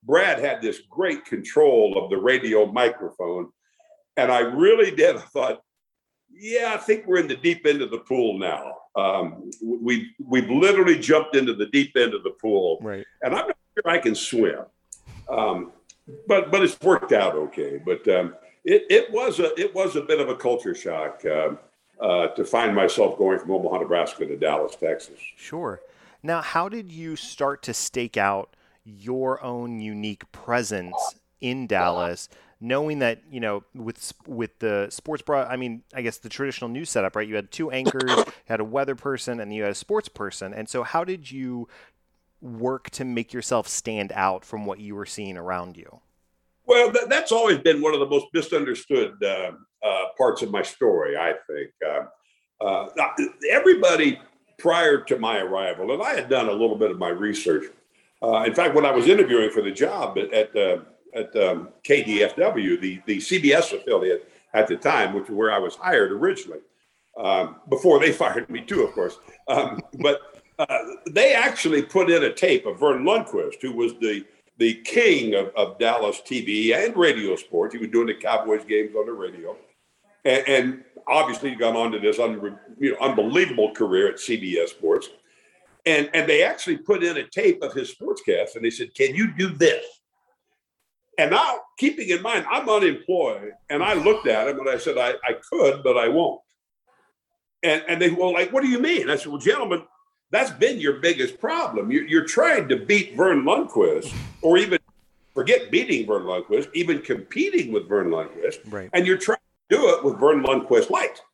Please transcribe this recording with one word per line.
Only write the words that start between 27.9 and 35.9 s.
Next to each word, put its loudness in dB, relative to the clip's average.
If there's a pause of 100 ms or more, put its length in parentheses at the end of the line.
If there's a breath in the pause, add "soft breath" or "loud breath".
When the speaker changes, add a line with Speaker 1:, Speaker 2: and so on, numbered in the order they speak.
Speaker 2:
out 0 (280)
your -6
own -10
unique -10
presence -4 (440)
in -6
Dallas, 0 (320 soft breath)
knowing -4
that, -2
you -10
know, -4 (100)
with -12
s-, -14 (120)
with -8
the -2
sports -10
broad-, -2
I -6
mean, -8 (120)